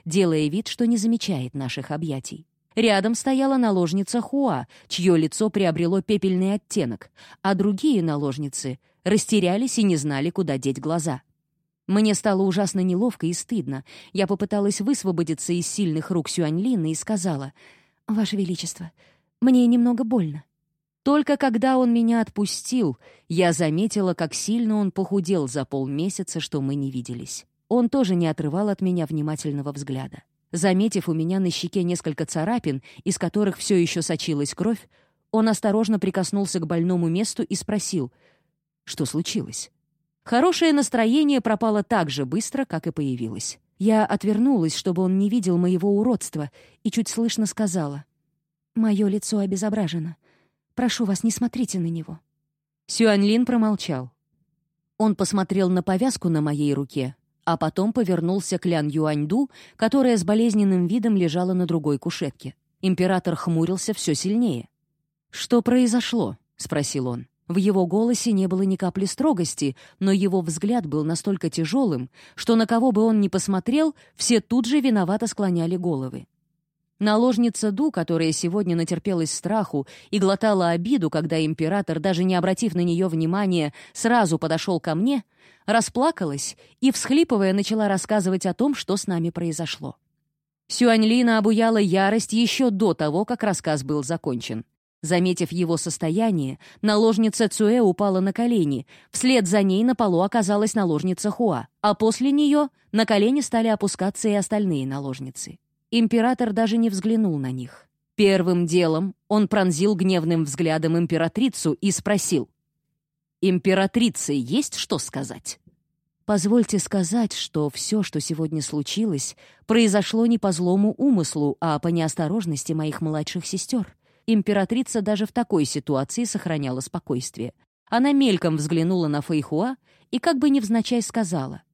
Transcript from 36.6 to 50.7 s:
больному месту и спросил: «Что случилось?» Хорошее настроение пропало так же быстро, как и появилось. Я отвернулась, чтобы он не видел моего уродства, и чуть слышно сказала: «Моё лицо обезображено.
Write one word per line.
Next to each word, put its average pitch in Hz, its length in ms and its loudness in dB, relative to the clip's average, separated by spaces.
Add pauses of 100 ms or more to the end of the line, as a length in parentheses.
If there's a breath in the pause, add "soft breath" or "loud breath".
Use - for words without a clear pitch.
больному 170 400 0
месту 196 360 -2
и 202 120 -4
спросил: 185 560 -4 (720)
«Что - 220 -6
случилось?» - 640 -6 (520)
Хорошее 320 500 2
настроение 269 680 2
пропало 214 400 0
так 180 280 0
же 135 160 -4
быстро, 220 400 -4
как 160 220 -4
и 160 40 -2
появилось. 123 680 -6 (200)
Я 214 260 4
отвернулась, 208 720 2
чтобы 185 260 -2
он 185 160 2
не 202 120 2
видел 185 280 2
моего 185 400 2
уродства, 208 540 -2 (320 soft breath)
и 208 80 -2
чуть 226 160 0
слышно 226 380 -2
сказала: 165 600 -4 (720)
«Моё 214 320 2
лицо 202 320 -2
обезображено. 185 800 -2 (580)